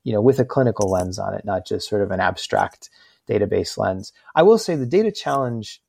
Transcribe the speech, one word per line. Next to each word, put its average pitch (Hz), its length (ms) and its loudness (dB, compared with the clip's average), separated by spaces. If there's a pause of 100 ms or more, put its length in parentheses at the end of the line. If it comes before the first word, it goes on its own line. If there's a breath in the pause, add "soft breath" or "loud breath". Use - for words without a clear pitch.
you 117 100 -4
know, 104 80 2
with 131 180 6
a 123 60 4
clinical 107 460 0
lens 92 260 -2
on 98 160 -6
it, - 100 -8
not 95 220 -4
just - 240 -6
sort 104 140 0
of 98 80 -2
an 95 80 -2
abstract 92 720 -2 (360 soft breath)
database 98 500 0
lens. 98 360 -4 (220 loud breath)
I 160 80 6
will 214 160 6
say 180 160 -2
the 131 100 -2
data 196 260 2
challenge 127 760 -4